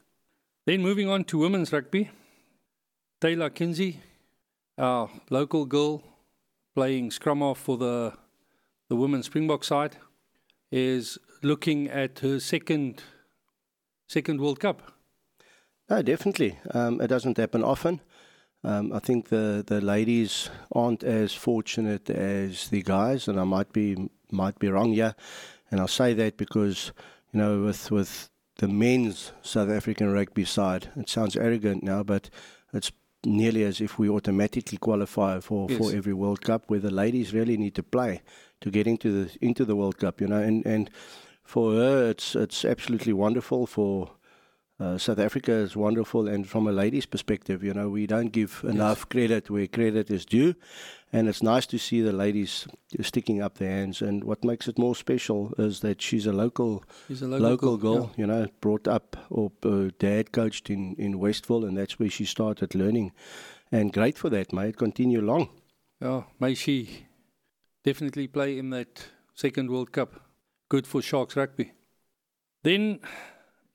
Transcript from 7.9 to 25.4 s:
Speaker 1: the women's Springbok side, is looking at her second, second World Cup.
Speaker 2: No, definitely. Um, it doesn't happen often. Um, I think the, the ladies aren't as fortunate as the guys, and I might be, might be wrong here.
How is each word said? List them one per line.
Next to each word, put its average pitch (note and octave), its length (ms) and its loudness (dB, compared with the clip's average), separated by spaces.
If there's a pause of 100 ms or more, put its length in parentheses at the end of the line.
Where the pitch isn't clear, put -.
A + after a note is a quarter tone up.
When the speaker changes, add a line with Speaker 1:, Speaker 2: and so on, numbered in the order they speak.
Speaker 1:
the A#2+ 60 0
women's C3+ 300 2
Springbok D#3 380 0
side, D3 340 0 (720)
is B2+ 460 0 (260)
looking D3 460 0
at C3 300 -4
her C3+ 200 0
second, D3 640 -2 (1080)
second D3+ 320 -2
World C#3+ 200 0
Cup. - 320 -2 (960)
Speaker 2:
No, G#3 120 2
definitely. C#3 560 0 (160)
Um, A#2 280 0
it A#2 60 0
doesn't B2 300 0
happen A2+ 260 0
often. D3 360 0 (640)
Um, G#2 300 -2
I G#2+ 60 -2
think A#2+ 280 0
the, G#2+ 380 0
the G#2 160 0
ladies G#2+ 680 0 (220)
aren't A#2+ 320 2
as A2 300 0
fortunate A2 760 -2
as G2 600 -2
the G2+ 120 0
guys, G#2 460 0
and G2 100 0
I F#2 60 2
might F#2+ 300 0
be, G2 360 0 (220)
might F#2+ 280 0
be G2+ 100 2
wrong G#2+ 240 4
here. A2 220 2 (540)